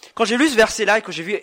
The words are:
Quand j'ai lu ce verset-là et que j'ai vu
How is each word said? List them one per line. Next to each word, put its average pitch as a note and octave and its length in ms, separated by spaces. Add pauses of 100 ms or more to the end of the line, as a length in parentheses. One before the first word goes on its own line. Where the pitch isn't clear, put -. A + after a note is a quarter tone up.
(140)
Quand A3+ 120
j'ai A3 100
lu D4 120
ce B3+ 80
verset-là G#3+ 420
et G#3+ 40
que F#3 80
j'ai D#3+ 120
vu F#3 200